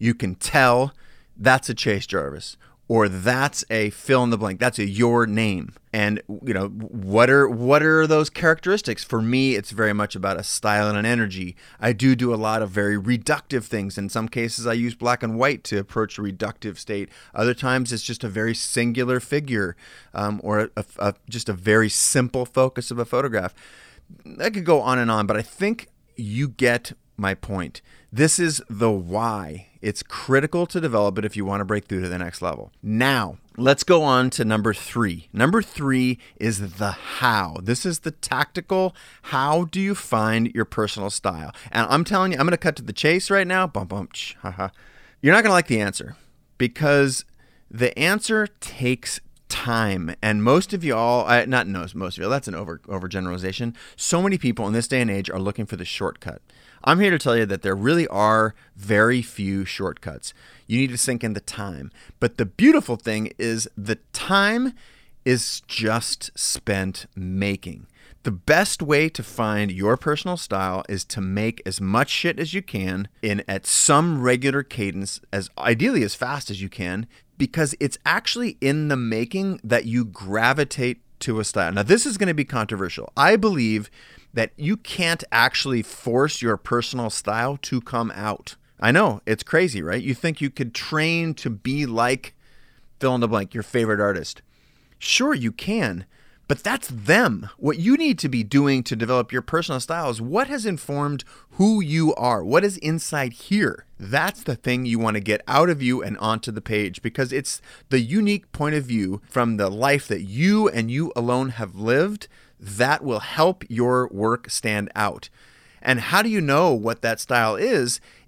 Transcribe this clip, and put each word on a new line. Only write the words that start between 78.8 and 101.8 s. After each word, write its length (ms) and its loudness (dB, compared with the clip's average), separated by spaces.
the 100 0
making 680 -2
that 200 2
you 200 0
gravitate 960 0
to 200 -2
a 40 -2
style. 280 0
Now, 100 2
this 240 4
is 120 -4
gonna 160 0
be 100 0
controversial. 720 -4
I 180 6
believe 560 2
that 220 0
you 200 -2
can't 560 -2
actually 500 2
force 600 0
your 160 0
personal 500 -4
style 480 -2
to 240 -4
come 340 -4
out. 420 -8
I 140 4
know, 320 2
it's 180 -2
crazy, 380 0
right? 220 -4
You 120 -2
think 260 -4
you 100 -2
could 240 -8
train 600 -2
to 140 -6
be 380 -4
like 480 -2
fill 140 2
in 80 2
the 60 4
blank, 260 -2
your 80 -4
favorite 380 0
artist. 420 -2
Sure, 340 2
you 180 -2
can, 540 -4
but 160 -2
that's 260 -2
them. 680 2
What 220 0
you 180 4
need 220 2
to 100 -2
be 140 0
doing 420 4
to 100 -6
develop 380 0
your 100 -2
personal 380 -4
style 300 -4
is 100 -6
what 280 -2
has 180 -6
informed 580 -4
who 280 4